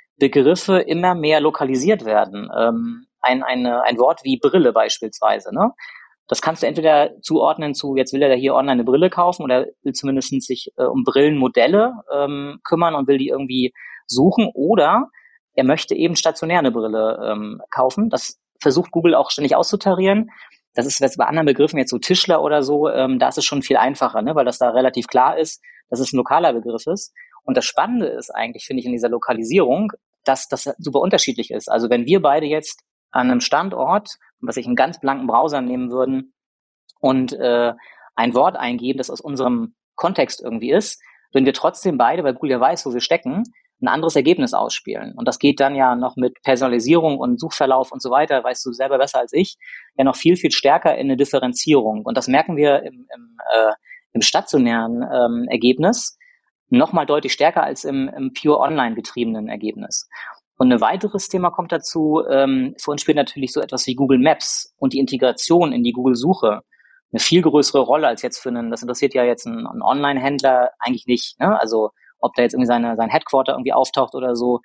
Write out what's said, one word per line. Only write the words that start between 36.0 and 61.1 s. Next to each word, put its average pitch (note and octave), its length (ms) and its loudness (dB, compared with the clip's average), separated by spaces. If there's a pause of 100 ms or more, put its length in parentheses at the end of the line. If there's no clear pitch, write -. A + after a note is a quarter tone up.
und, C3 320 0
äh, A#2+ 400 0 (420)
ein A#2 200 0
Wort C3+ 220 4
eingeben, B2 420 -4
das - 120 -8
aus B2+ 120 -12
unserem B2 520 -2 (200)
Kontext - 480 -2
irgendwie A#2 300 -4
ist, G#3 280 0 (320)
würden C3+ 140 4
wir C3+ 80 2
trotzdem E3 420 -2
beide, C3+ 280 0
weil C3 100 0
Google C#3+ 160 -4
ja B2 100 0
weiß, D3+ 240 0
wo C3 80 -6
wir A#2+ 80 -4
stecken, E3+ 440 -2 (360)
ein B2+ 80 0
anderes D#3 280 0
Ergebnis C#3+ 380 2
ausspielen. - 640 -6
Und A#2+ 120 -4
das A#2+ 100 -4
geht C#3 220 2
dann C#3 140 2
ja C3 220 2
noch B2 200 -4
mit B2 260 -4
Personalisierung C3+ 760 2
und B2 200 0
Suchverlauf C3 540 0
und C3 80 -16
so B2+ 100 -8
weiter, C#3+ 320 2
weißt B2 220 -6
du B2+ 80 -8
selber C3+ 240 -2
besser C3 220 0
als B2 160 -4
ich, F3+ 240 0 (380)
ja C3+ 80 2
noch C3+ 120 2
viel, F3 200 4
viel E3 140 -2
stärker C#3 460 2
in C#3 120 -4
eine C3+ 100 0
Differenzierung. B2 840 0
Und A#2 120 -6
das B2 100 -2
merken D3+ 300 0
wir C#3+ 260 4
im, B2+ 320 -18
im, A#2+ 220 -20 (160)
äh, A2 200 4 (400)
im A#2 100 -2
stationären, A#2+ 800 0
ähm, B2 460 0
Ergebnis B2+ 720 0 (500)
noch D3 240 4
mal E3 120 0
deutlich C#3+ 300 0
stärker D#3+ 300 2
als C#3+ 200 -6
im, C#3 240 -4
im C3 240 -8
pure D3 280 2
online C3 340 0
getriebenen A2+ 540 -6
Ergebnis. G#2+ 600 -8 (480)
Und B2+ 160 4
ein A#2 80 4
weiteres F#3+ 480 -2